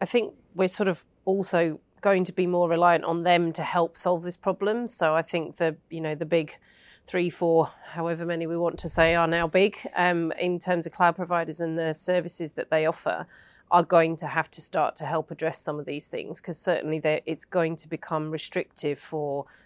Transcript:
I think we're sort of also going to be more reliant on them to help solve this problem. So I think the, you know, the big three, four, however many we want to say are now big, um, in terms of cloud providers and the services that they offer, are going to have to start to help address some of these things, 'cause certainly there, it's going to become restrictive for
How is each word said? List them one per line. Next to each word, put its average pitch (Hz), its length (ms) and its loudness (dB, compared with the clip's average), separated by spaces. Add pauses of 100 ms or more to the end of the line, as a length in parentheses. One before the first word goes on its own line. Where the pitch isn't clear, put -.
I 190 40 -2
think 226 280 0 (220)
we're 185 120 2
sort 190 220 0
of 170 160 -4 (180)
also 185 560 0 (220)
going 190 240 4
to 180 80 -8
be 180 120 2
more 175 220 2
reliant 170 380 4
on 170 180 -2
them 170 300 4
to 165 100 -2
help 170 340 -2
solve 175 260 0
this 175 120 -6
problem. 214 540 -2
So 156 260 2
I 165 60 4
think 156 340 -4
the, 160 220 0 (120)
you 165 120 -8
know, 156 140 -4
the 156 100 -6
big 160 320 0 (480)
three, 175 240 0
four, 165 420 2 (200)
however 170 340 -4
many 165 200 -2
we 165 120 -4
want 170 220 -2
to 165 100 -4
say 165 260 6
are 170 120 4
now 170 200 2
big, 196 300 4 (180)
um, 175 380 2
in 180 260 -2
terms 175 260 -2
of 170 60 -8
cloud 175 240 4
providers 170 460 -2
and 165 160 -2
the 160 160 -2
services 170 600 -2
that - 160 -8
they 156 160 2
offer, 165 400 -2 (460)
are 175 120 6
going 165 320 4
to 156 120 -8
have 156 240 -2
to - 100 -10
start - 340 -2
to 160 100 -8
help 156 260 -4
address 160 280 -4
some 151 200 -6
of 143 80 -10
these 143 200 -8
things, - 320 -8
'cause - 200 -6
certainly 160 400 0
there, 156 260 0
it's 156 200 -6
going 165 300 0
to 156 140 -10
become 156 400 -6
restrictive 151 720 -6
for 143 460 -6 (200)